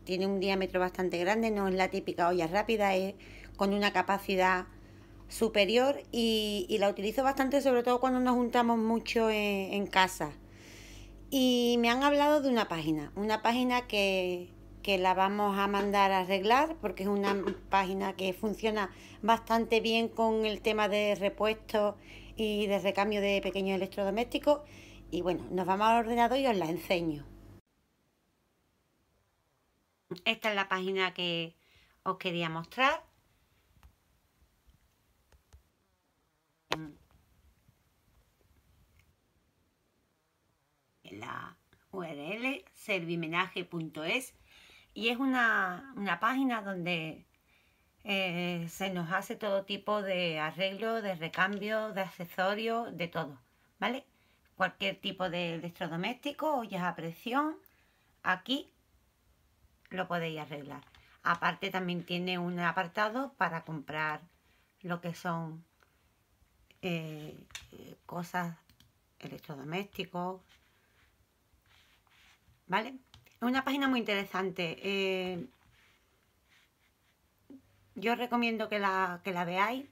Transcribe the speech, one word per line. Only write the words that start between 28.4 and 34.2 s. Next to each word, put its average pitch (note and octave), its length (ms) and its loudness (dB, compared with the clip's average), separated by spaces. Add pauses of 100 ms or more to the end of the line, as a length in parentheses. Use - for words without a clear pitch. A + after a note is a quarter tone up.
Esta A3+ 280 0
es G3+ 40 0
la G3 140 0
página F#3+ 440 0
que E3+ 440 -4 (460)
os F#3 120 -2
quería E3+ 320 -2
mostrar. B3+ 560 0 (4000)